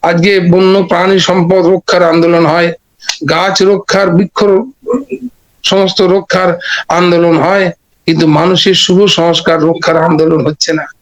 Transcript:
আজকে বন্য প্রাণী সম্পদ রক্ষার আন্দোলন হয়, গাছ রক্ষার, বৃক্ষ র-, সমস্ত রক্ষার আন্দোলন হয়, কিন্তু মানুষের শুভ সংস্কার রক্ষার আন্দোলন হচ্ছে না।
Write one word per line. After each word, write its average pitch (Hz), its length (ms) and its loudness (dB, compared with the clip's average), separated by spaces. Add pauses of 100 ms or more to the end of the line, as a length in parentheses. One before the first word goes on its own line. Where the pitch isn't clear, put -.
আজকে 175 380 0
বন্য 185 420 2
প্রাণী 185 360 0
সম্পদ 180 480 0
রক্ষার 180 360 0
আন্দোলন 170 440 2
হয়, 170 260 0 (580)
গাছ 185 320 0
রক্ষার, 190 480 0
বৃক্ষ 185 340 0
র-, 202 180 2 (1000)
সমস্ত 190 400 0
রক্ষার 185 560 0 (300)
আন্দোলন 170 480 2
হয়, 175 360 0 (340)
কিন্তু 165 200 0
মানুষের 170 480 2
শুভ 185 320 2
সংস্কার 165 560 0
রক্ষার 165 340 0
আন্দোলন 160 500 0
হচ্ছে 151 260 -4
না। 156 140 -4 (160)